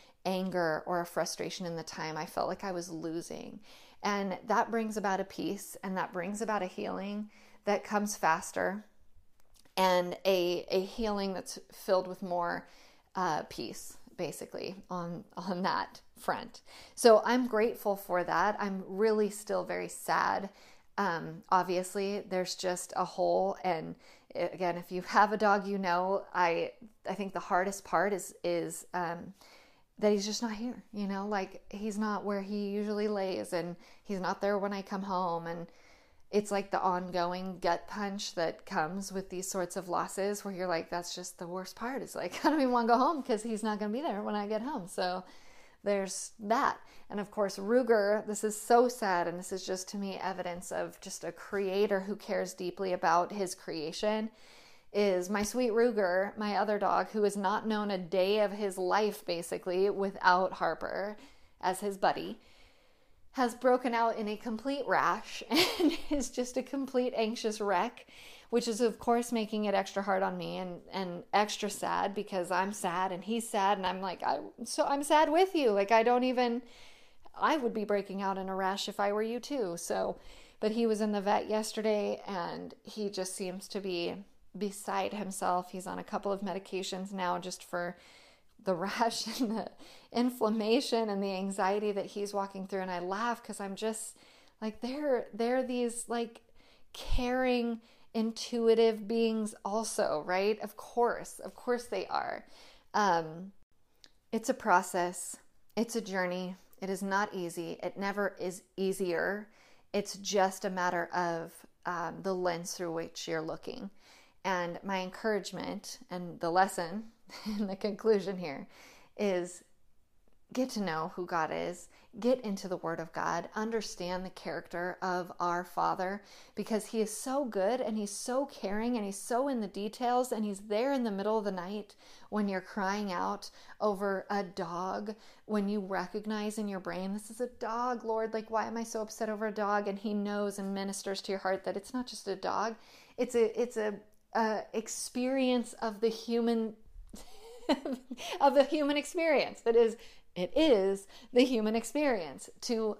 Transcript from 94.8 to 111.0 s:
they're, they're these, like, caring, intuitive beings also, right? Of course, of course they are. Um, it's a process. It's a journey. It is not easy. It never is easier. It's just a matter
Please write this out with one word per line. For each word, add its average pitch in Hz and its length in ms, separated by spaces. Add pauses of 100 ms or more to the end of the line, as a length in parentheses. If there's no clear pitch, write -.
they're, 262 540
they're 240 280
these, 240 460
like, 233 320 (520)
caring, 247 880 (340)
intuitive 226 920
beings 220 460 (100)
also, 202 600
right? 196 360
Of - 160
course, - 640
of - 140
course 240 320
they 190 200
are. - 400 (480)
Um, 175 580 (800)
it's 226 160
a 254 60
process. 185 800 (400)
It's 226 200
a 226 40
journey. 185 560 (240)
It 190 80
is 190 140
not 196 320
easy. 170 480
It - 140
never 196 420
is 180 240 (140)
easier. 190 720 (440)
It's 202 240
just 190 480
a 196 60
matter 180 420